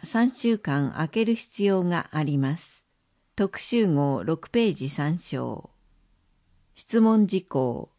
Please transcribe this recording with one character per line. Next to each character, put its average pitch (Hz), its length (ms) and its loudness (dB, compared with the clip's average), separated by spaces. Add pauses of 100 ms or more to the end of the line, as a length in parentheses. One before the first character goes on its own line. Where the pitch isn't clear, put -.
三 240 260 2
週 226 260 -2
間 143 360 -2
空 160 160 -4
け 226 160 0
る 226 100 2
必 - 300 -6
要 190 180 2
が 175 300 -2
あ 156 100 0
り 143 140 0
ま 135 180 0
す。 - 300 -16 (500)
特 196 240 -2
集 226 340 0
号 139 300 0
六 160 260 -4
ペ 233 200 2
ー 165 40 0
ジ 135 160 -8
参 151 280 -2
照。 123 520 -8 (1040)
質 - 280 0
問 220 260 6
事 190 140 0
項。 131 580 -4